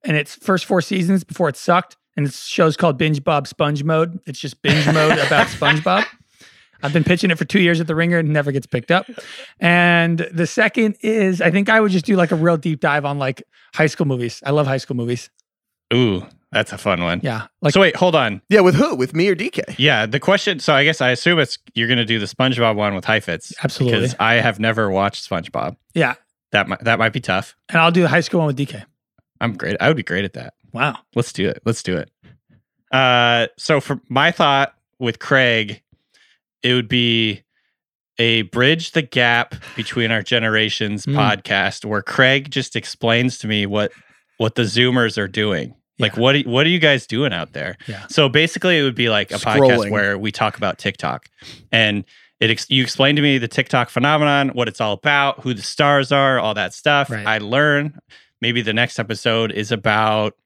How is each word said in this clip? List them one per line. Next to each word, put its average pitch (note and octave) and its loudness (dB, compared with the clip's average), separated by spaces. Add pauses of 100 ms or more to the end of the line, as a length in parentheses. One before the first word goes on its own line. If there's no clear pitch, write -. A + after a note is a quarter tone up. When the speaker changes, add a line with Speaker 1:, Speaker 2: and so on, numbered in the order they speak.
Speaker 1:
and D#3+ 0
its - -4
first - -2
four F#3 2
seasons F#3 0
before - -2
it C3+ -2
sucked. - 0 (220)
And D3 0
this - -8
show's D#3+ 2
called D#3 2
Binge D3+ 0
Bob D3 0
Sponge D3 -2
Mode. E3 0
It's C#3+ -12
just - -12
binge D3+ 2
mode D#3 4
about C#3 2
Speaker 2:
<laughs> - -
Speaker 1:
SpongeBob. F#3 0 (800)
I've C#3+ -2
been D#3 2
pitching F3+ 2
it E3 0
for D#3 -4
two F#3+ 2
years E3+ 4
at E3 -2
the D#3+ -2
Ringer E3+ 2
and D#3+ 0
it D3+ 0
never D3 0
gets C3+ -4
picked B2 -4
up. F#3 2 (560)
And E3+ 4 (140)
the E3 0
second G#3+ 0
is, G3 0
I F3 4
think G3+ 0
I A3 6
would G#3 2
just F3 2
do, G3+ 2
like, F3 2
a F3 0
real E3 2
deep D3+ -4
dive D3 0
on, C#3+ -4
like, C3+ -4 (300)
high D#3+ 2
school - -2
movies. B2 -4
I C#3 -2
love D3 2
high C3 0
school B2+ -6
movies. A#2+ -6 (640)
Speaker 2:
Ooh, A2 2 (260)
that's G#2+ -2
a G2 -12
fun F2+ 0
one. F2 -2
Speaker 1:
Yeah. A2 -6 (140)
Like, D3 2
Speaker 2:
So F#3+ 6
wait, F#3 6
hold F3+ 2
on. A2+ 0
Speaker 3:
Yeah, G#3 6
with F3+ 6
who? C#4 2
With B2+ -2
me F3+ 2
or F#3 2
D G#3 -6
K? - -6 (160)
Speaker 2:
Yeah, C3 2
the A2 -4
question, F#3+ 0
so D3+ 2
I C#3 4
guess D#3 0
I B2+ 2
assume E3 0
it's, - -2 (180)
you're A#2 -2
gonna A#2+ 0
do A2+ -2
the G2+ -4
SpongeBob A#2+ 0
one G#2 -2
with F#2 -8
Heifetz. G#2 -2 (100)
Speaker 1:
Absolutely. B2 0
Speaker 2:
Because B2 -2
I A2+ 4
have A2 2
never A2 0
watched G2 -2
SpongeBob. E2 -6 (160)
Speaker 1:
Yeah. C#3 0 (360)
Speaker 2:
That G2+ 2
mi-, G2 -4
that A2+ 0
might A2 0
be B2+ -4
tough. - -4 (140)
Speaker 1:
And E3+ 0
I'll E3 4
do F3+ 2
the E3 2
high D#3 2
school F3 -2
one D#3 0
with C#3 -4
D C#3 -2
K. - -16 (580)
Speaker 2:
I'm A#2 -2
great. - -6
I G#2+ 2
would D#3 2
be A2 -6
great F#2 -4
at F2+ -10
that. B1 -14 (200)
Speaker 1:
Wow. B2+ -4 (180)
Speaker 2:
Let's - -2
do F#2 -2
it. - -10
Let's A2 -4
do F2+ -4
it. - -8 (800)
Uh, A#2+ 2 (100)
so D3 0
for - -6 (100)
my C#3+ 2
thought C#3 0 (260)
with A#2+ -4
Craig, A2+ 0 (800)
it B2 0
would A#2+ 0
be A2+ 0 (760)
a A2+ 2
Bridge C#3+ 0
the E3 0
Gap A#2+ 0 (200)
Between A2+ -4
Our A2+ -2
Generations A2 -2
Speaker 1:
Mm. C#3 -2
Speaker 2:
podcast G2+ 0
where G#2 -4
Craig C3+ 0
just - -6
explains A#2 -2
to A#2 -10
me G#2 -2
what, G#2 -2 (460)
what A2 0
the B2 0
Zoomers A#2 2
are G2+ -4
doing. F#2 -4 (260)
Like, G#2+ -2
Speaker 1:
Yeah. A2+ -2
Speaker 2:
what, C3+ 2
what B2+ 2
are E3 2
you F3 0
guys C#3+ 2
doing A#2+ -2
out E2 -8
there? D#2+ -10 (100)
Speaker 1:
Yeah. G#2 -14
Speaker 2:
So C#3+ 2
basically, D#3+ 0
it C#3+ 0
would C3 -2
be A#2 -2
like G#2 -2
a - -8
podcast A#2 4
Speaker 3:
Scrolling. G2+ -2
Speaker 2:
where G2+ 0
we G#2 -6
talk G#2+ -2
about G2 -4
TikTok. C#2+ -6 (440)
And G#2 2 (340)
it A2+ 2
ex-, - -4
you C3 2
explain C#3 2
to D3 0
me C#3 2
the A#2 -6
TikTok B2+ -2
phenomenon, C#3+ 0
what B2 -4
it's G#2+ -10
all G#2+ -2
about, C#3 0
who B2+ -4
the G2 -8
stars C#3+ 0
are, C3+ 2
all G#2 -2
that G2 -4
stuff. C#3+ 0
Speaker 1:
Right. G#2+ -8
Speaker 2:
I A2 0
learn, C#3+ 0 (440)
maybe A#2+ 0
the G#2+ -4
next A#2 -2
episode A2+ -2
is G#2+ -6
about G#2+ 0 (100)